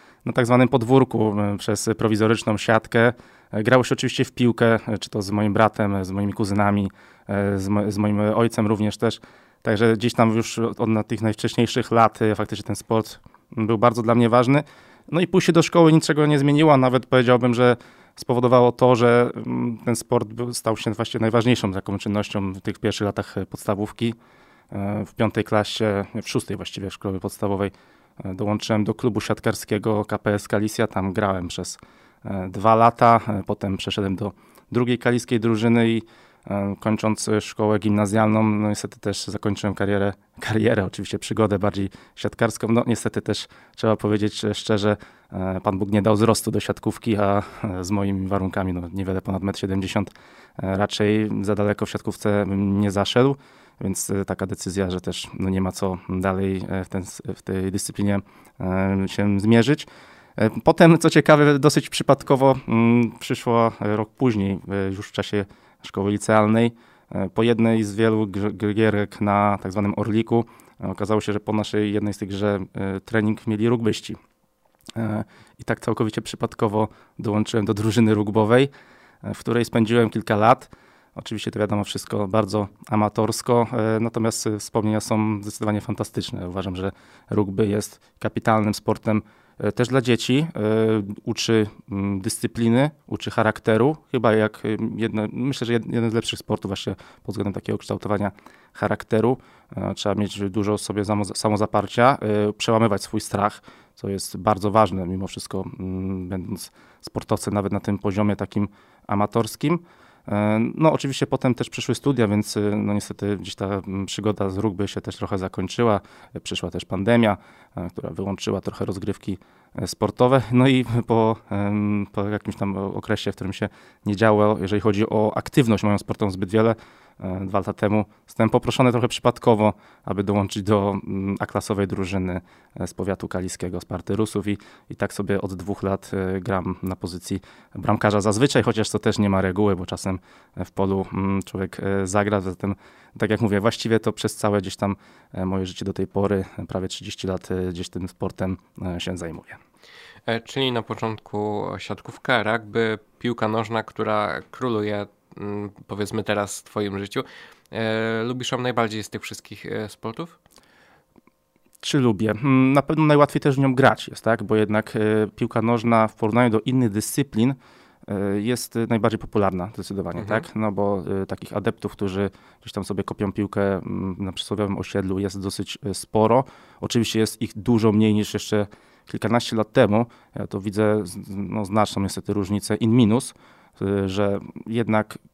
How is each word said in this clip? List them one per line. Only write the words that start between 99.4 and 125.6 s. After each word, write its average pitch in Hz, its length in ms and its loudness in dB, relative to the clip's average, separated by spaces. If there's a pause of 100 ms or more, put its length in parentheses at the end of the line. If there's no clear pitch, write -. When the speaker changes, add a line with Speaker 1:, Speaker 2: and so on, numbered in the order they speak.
Speaker 1:
E, 95 180 -4
trzeba 101 200 -2
mieć 101 260 -4 (100)
dużo 104 260 0
w 98 40 -10
sobie 101 240 -4
samo-, 104 200 0
samozaparcia, 107 920 2 (300)
e, 104 40 0
przełamywać 110 500 2
swój - 180 -6
strach, - 420 -2 (320)
co - 140 -10
jest 98 280 -6
bardzo 98 340 2
ważne 95 360 2
mimo 92 200 -4
wszystko, - 380 -8 (160)
mm, 92 480 -6
będąc 92 440 -8 (280)
sportowcem - 540 -4
nawet 98 180 0
na 101 80 -2
tym 101 180 -2
poziomie 104 380 0
takim 101 320 -4 (380)
amatorskim. 113 720 0 (500)
E, 107 320 0 (140)
no, 156 180 4
oczywiście 139 340 -2
potem 131 280 0
też - 160 -6
przyszły - 240 -4
studia, 120 340 2
więc, 104 280 0
e, 107 40 2
no, 104 340 0
niestety 101 420 -4
gdzieś 90 180 -12
ta, 101 120 -6
mm, 95 400 -4
przygoda 101 440 -2
z 95 80 -6
rugby 101 300 -2
się - 120 -8
też - 160 -10
trochę 101 220 -4
zakończyła. 95 640 0 (340)
E, - 60 -10
przyszła 90 300 -8
też 87 140 -8
pandemia, 110 520 2 (400)
e, 87 140 -8
która - 200 -10
wyłączyła 98 500 -4
trochę - 240 -8
rozgrywki, 95 540 -6 (360)
e, 101 120 -4
sportowe. 123 560 4 (100)
No 123 140 6
i 127 180 4 (220)
po, 113 300 4 (140)
em, 101 640 -2
po 101 160 -4
jakimś 104 280 -6
tam 98 200 -4
o-, 98 180 -4
okresie, 101 380 -4
w - 20 -20
którym 98 180 -8
się 104 160 -6 (380)
nie 104 100 0
działo, 104 440 4
jeżeli 98 200 -2
chodzi 104 280 0
o 107 280 0
aktywność 110 480 2